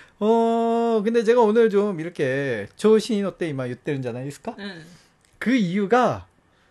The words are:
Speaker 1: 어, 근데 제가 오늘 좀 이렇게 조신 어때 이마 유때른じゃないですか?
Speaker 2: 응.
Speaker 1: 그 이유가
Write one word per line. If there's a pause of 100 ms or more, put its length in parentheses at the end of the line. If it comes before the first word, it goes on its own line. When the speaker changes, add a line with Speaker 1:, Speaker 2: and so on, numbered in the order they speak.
(180)
Speaker 1:
어,
근데
제가
오늘
좀
이렇게 (100)
조신
어때
이마
유때른じゃないですか?
Speaker 2:
응. (560)
Speaker 1:
그
이유가 (440)